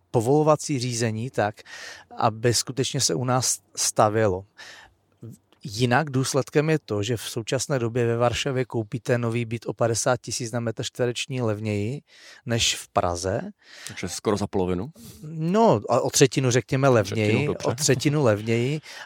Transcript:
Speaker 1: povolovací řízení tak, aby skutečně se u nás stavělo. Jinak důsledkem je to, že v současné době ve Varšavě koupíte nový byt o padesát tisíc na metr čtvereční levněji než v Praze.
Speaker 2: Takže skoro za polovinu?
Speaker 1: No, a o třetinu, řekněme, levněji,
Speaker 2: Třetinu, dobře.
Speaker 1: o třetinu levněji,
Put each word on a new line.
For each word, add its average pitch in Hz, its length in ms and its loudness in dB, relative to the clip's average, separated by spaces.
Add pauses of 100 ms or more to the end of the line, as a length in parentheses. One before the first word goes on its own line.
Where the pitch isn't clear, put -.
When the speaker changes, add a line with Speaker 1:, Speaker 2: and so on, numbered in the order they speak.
(120)
Speaker 1:
povolovací 147 680 2
řízení 117 500 -4
tak, 107 260 -2 (600)
aby 113 360 2
skutečně 127 480 -2
se 165 140 0
u 143 100 -4
nás 127 340 0 (160)
stavělo. 104 720 2 (1200)
Jinak 123 420 2
důsledkem 135 600 0
je 156 160 2
to, 104 180 -2
že 117 140 -2
v - 40 -12
současné 127 580 -4
době 117 280 0
ve 117 100 0
Varšavě 123 480 0
koupíte 120 520 -2
nový 117 280 -2
byt 113 200 -8
o 123 80 -4
padesát 120 480 0
tisíc 117 300 -8
na 120 80 -4
metr 117 240 -4
čtvereční 123 580 -4
levněji 107 600 -2 (440)
než 117 300 0
v - 180 -12
Praze. 90 480 0 (460)
Speaker 2:
Takže 95 220 -10
skoro - 280 0
za 101 100 -4
polovinu? 92 420 -2 (340)
Speaker 1:
No, 165 640 2
a 127 120 4
o 139 80 -2
třetinu, 131 420 4
řekněme, 131 360 0
levněji, 107 420 2
Speaker 2:
Třetinu, 127 240 0
dobře. - 140 -6
Speaker 1:
o 143 80 -2
třetinu 143 480 0
levněji, 117 560 2 (260)